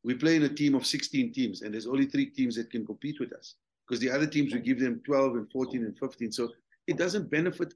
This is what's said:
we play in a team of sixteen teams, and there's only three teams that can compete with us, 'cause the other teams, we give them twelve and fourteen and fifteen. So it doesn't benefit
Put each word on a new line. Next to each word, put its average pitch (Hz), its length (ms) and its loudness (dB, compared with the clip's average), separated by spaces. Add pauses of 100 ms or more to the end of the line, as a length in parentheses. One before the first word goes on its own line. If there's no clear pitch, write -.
we 120 100 -2
play 160 240 4
in 151 60 6
a 143 80 4
team 147 240 2
of 127 100 2
sixteen 131 480 0
teams, 110 300 -2
and 107 100 -8
there's 110 140 -6
only 135 180 2
three 139 220 2
teams 123 300 -2
that 117 140 -6
can 113 140 -4
compete 143 360 -8
with - 120 -6
us, - 220 -18 (340)
'cause 120 100 -2
the 123 120 0
other 143 160 2
teams, 147 260 0
we 117 80 0
give 120 180 2
them 120 280 0
twelve 135 300 2
and 107 140 -6
fourteen 127 340 -2
and 104 140 -6
fifteen. 120 320 -6
So 117 220 -4 (340)
it 160 120 -2
doesn't 175 320 -2
benefit 170 460 0